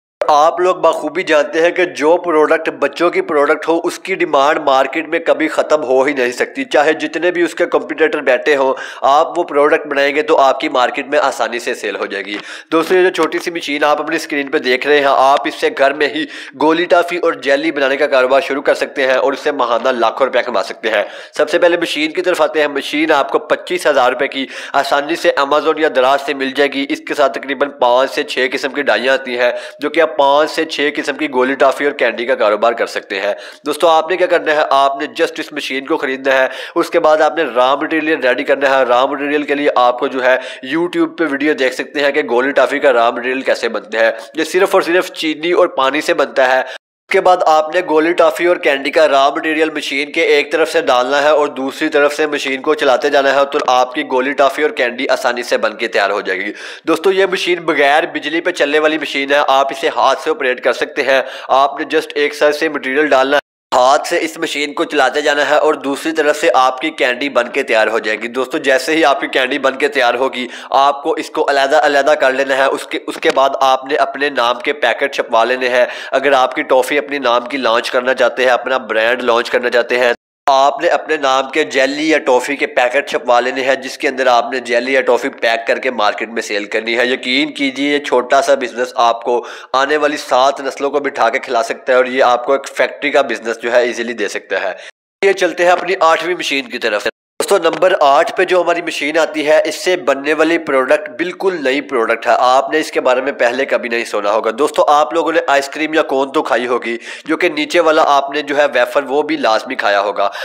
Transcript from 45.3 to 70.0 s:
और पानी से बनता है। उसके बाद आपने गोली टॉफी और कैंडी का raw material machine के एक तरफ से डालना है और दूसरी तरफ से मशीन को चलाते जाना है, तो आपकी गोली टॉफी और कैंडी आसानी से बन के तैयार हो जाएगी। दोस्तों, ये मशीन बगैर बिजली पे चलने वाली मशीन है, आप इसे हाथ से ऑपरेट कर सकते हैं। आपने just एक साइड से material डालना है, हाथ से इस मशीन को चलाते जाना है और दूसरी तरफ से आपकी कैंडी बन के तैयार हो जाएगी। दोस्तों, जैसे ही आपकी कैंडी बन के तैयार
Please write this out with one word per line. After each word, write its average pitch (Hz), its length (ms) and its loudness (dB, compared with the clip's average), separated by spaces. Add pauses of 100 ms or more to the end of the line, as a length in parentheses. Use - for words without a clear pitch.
और 175 260 2
पानी 135 240 0
से 175 120 0
बनता 135 320 0
है। 131 200 2 (440)
उसके 190 100 2
बाद 180 280 4
आपने 156 340 2
गोली 156 320 2
टॉफी 170 340 2
और 175 100 2
कैंडी 139 320 -2
का 156 160 4
raw 139 260 4
material 156 460 -2
machine 143 380 -6
के 165 60 0 (160)
एक 147 140 -2
तरफ 160 160 2
से 160 140 0
डालना 131 380 2
है 151 160 4
और 147 140 2
दूसरी 135 400 -4
तरफ 143 220 2
से 151 160 -2
मशीन 135 340 -4
को 151 140 0
चलाते 139 340 2
जाना 139 220 4
है, 139 140 2
तो 147 140 -2 (100)
आपकी 127 340 2
गोली 131 300 -2
टॉफी 139 300 2
और 147 80 0
कैंडी 127 340 -4
आसानी 123 380 -2
से 123 140 0
बन 110 220 -4
के 117 80 -2
तैयार 101 240 0
हो 101 100 -2
जाएगी। 95 320 -4 (320)
दोस्तों, 165 280 2
ये 190 140 2
मशीन 175 380 -4
बगैर 147 400 2
बिजली 151 360 -6
पे 180 100 -2
चलने 151 280 0
वाली 156 180 2
मशीन 143 340 -4
है, 143 180 4
आप 135 220 2
इसे 151 180 -4
हाथ 123 260 2
से 156 140 -4
ऑपरेट 127 300 -2
कर 127 140 0
सकते 147 280 -4
हैं। 131 220 2 (260)
आपने 143 360 2
just 151 320 -2
एक 147 160 0
साइड 151 200 2
से 160 160 -2
material 139 380 -2
डालना 135 280 4
है, 143 60 2 (300)
हाथ 131 280 4
से 175 180 -2
इस 165 220 -4
मशीन 147 340 -4
को 165 120 -2
चलाते 143 360 0
जाना 147 220 0
है 147 160 2
और 151 160 2
दूसरी 139 360 -6
तरफ 147 240 2
से 165 140 0
आपकी 127 400 2
कैंडी 139 400 -2
बन 120 260 -2
के 139 80 0
तैयार 110 240 2
हो 110 120 0
जाएगी। 107 280 -4
दोस्तों, 127 320 -4
जैसे 135 360 0
ही 160 80 2
आपकी 143 240 2
कैंडी 135 320 -2
बन 131 120 0
के 127 160 -2
तैयार 123 280 2